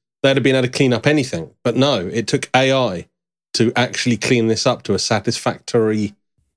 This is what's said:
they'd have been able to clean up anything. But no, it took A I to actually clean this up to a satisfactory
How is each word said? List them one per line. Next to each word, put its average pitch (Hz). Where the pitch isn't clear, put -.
they'd 135
have 123
been 135
able 127
to 127
clean 131
up 117
anything. 147
But 117
no, 127
it 104
took 131
A 131
I 104
to 117
actually 120
clean 113
this 110
up 123
to 104
a 95
satisfactory 110